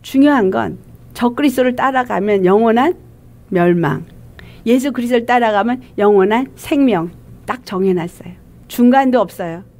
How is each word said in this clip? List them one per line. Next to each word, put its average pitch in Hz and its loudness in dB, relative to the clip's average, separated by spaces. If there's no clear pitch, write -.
중요한 269 2
건 104 -4
적그리스도를 247 -2
따라가면 214 -2
영원한 226 2
멸망, 170 0
예수 254 0
그리스도를 240 -2
따라가면 240 0
영원한 208 2
생명, 220 0
딱 247 -8
정해놨어요. 185 -4
중간도 254 4
없어요. 180 -6